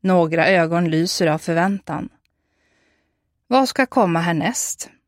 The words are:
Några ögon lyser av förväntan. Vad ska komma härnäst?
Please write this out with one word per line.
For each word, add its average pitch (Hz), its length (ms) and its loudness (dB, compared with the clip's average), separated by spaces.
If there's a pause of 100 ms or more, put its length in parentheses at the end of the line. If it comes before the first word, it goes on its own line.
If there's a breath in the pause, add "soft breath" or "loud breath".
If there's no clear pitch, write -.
Några 165 460 2
ögon 170 440 2
lyser 170 360 0
av 156 120 0
förväntan. 170 680 -4 (1400)
Vad 254 220 2
ska 262 180 -2
komma 175 340 2
härnäst? 170 680 -4 (180)